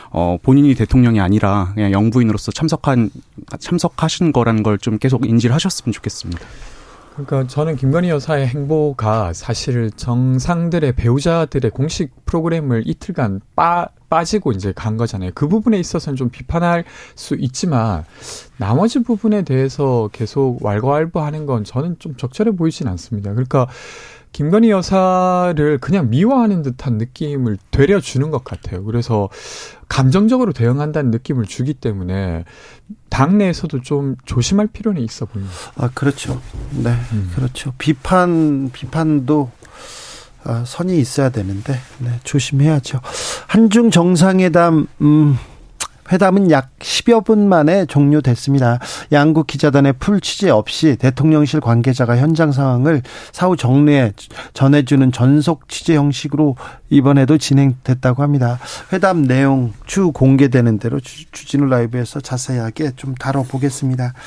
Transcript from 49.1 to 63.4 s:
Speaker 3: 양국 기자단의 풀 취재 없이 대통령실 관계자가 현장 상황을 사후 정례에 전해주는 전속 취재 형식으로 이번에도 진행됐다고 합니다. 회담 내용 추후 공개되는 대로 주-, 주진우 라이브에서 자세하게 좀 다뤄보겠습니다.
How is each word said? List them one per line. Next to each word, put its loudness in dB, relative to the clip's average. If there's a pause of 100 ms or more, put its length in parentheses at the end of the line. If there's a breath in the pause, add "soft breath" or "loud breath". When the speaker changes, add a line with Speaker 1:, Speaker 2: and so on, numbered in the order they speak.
Speaker 3:
양국 4
기자단의 2
풀 0
취재 -4
없이 2
대통령실 2
관계자가 2
현장 2
상황을 2 (300 loud breath)
사후 0
정례에 4 (420 loud breath)
전해주는 4
전속 2
취재 0
형식으로 0 (320 loud breath)
이번에도 4
진행됐다고 2
합니다. 0 (340 loud breath)
회담 2
내용 2 (100)
추후 0
공개되는 4
대로 -4
주-, -18
주진우 -2
라이브에서 -2
자세하게 -6
좀 -10
다뤄보겠습니다. -4 (120 loud breath)